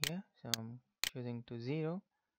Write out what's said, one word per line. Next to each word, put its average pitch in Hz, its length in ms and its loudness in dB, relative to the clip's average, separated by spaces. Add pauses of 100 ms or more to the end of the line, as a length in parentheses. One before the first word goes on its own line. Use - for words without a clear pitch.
here. 175 160 0 (180)
So 123 180 -6
I'm 117 200 -6 (340)
choosing 120 360 -2
to 120 100 -4
zero. 156 440 0 (360)